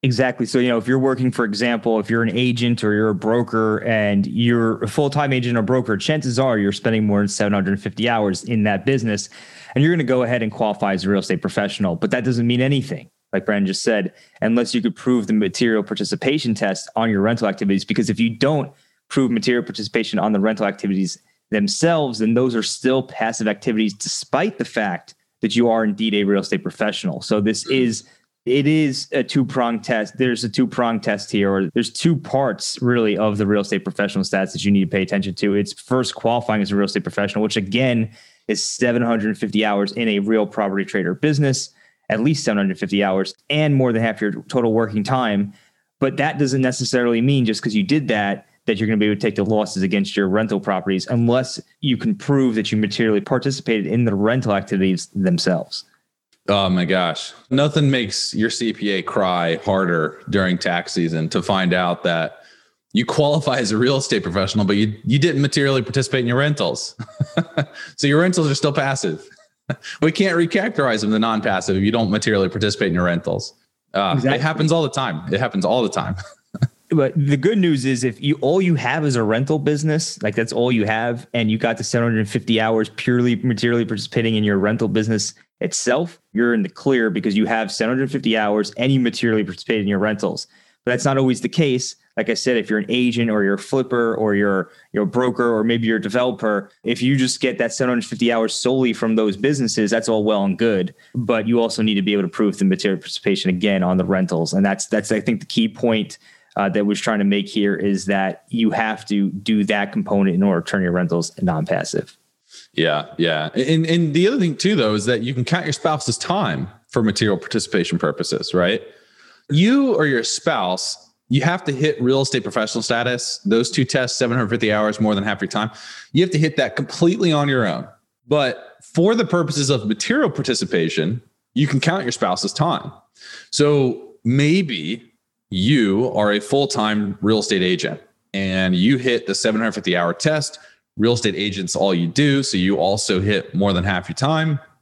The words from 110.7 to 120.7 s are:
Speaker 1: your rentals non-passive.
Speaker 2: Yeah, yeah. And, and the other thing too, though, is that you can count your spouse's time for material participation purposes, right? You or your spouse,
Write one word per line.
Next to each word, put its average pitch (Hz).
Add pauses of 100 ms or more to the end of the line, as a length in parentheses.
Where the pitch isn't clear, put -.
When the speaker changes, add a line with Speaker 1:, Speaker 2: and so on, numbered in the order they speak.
Speaker 1:
your 90
rentals 85 (100)
non-passive. - (560)
Speaker 2:
Yeah, 76 (100)
yeah. 78
And, 160
and 165
the 170
other 254
thing 165
too, 202
though, 110
is 104
that 117
you 123
can 123
count 180
your 147
spouse's 151
time 101 (200)
for -
material 101
participation -
purposes, -
right? 90 (640)
You 233
or 156
your 123
spouse, - (160)